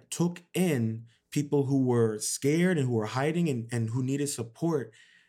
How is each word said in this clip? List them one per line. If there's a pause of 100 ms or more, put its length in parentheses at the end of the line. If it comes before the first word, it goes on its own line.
took (120)
in (280)
people
who
were
scared
and
who
were
hiding
and,
and
who
needed
support (380)